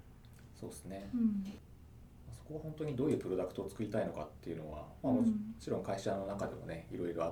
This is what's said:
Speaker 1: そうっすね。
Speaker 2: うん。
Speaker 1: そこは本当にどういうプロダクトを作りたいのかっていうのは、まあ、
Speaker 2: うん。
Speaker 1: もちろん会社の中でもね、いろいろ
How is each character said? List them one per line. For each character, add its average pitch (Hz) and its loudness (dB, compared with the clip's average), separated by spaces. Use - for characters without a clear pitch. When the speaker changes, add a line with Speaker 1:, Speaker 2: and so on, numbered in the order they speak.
Speaker 1:
そ - -8
う - -8
っ - -8
す - -14
ね。 196 -8
Speaker 2:
う - 2
ん。 208 6
Speaker 1:
そ - -12
こ 156 -6
は 156 -6
本 156 -4
当 156 -2
に 147 0
ど 131 4
う 147 6
い 113 6
う - 6
プ - -2
ロ 92 2
ダ 90 4
ク - -4
ト 98 0
を 95 -6
作 - -4
り 104 0
た 107 2
い 90 0
の 85 -2
か 82 -4
っ - -6
て 87 -6
い - -2
う - -4
の 76 -6
は、 76 -6
ま 135 4
あ、 - 8
Speaker 2:
う 123 10
ん。 - 8
Speaker 1:
も 117 8
ち - -4
ろ 101 4
ん 92 0
会 98 0
社 98 2
の 98 0
中 101 0
で - -4
も 85 -8
ね、 82 -4
い 90 -4
ろ 87 2
い 82 0
ろ 82 2